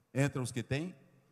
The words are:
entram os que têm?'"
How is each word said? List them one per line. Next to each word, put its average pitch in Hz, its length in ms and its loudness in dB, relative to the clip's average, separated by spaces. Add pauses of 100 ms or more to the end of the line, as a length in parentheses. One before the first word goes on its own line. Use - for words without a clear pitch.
(120)
entram 139 300 2
os 117 100 -2
que 117 120 -2
têm?'" 160 320 -2 (360)